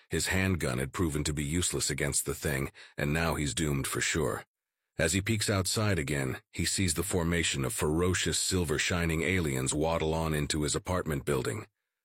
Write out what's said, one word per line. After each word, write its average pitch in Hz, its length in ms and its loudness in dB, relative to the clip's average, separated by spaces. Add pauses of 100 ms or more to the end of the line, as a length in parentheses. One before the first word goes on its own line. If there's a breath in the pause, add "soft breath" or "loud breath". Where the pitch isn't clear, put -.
His 80 180 0
handgun 82 520 2
had 65 120 -4
proven 76 320 0
to 76 100 0
be 73 100 -2
useless 73 460 0
against 71 360 -2
the 69 100 -4
thing, 69 340 -2 (280 loud breath)
and 73 160 0
now 80 220 2
he's 73 180 -2
doomed 71 340 0
for 60 140 -4
sure. 65 440 0 (520)
As 80 160 2
he 98 80 2
peeks 104 280 0
outside 101 480 2
again, 69 440 -2 (100)
he 87 140 -2
sees 90 280 0
the 85 100 -2
formation 85 600 0
of 64 100 -2
ferocious 82 640 2
silver-shining 82 880 0
aliens 71 500 0
waddle 80 400 2
on 80 200 0
into 76 300 0
his 71 120 0
apartment 78 480 -2
building. 65 420 -2 (400)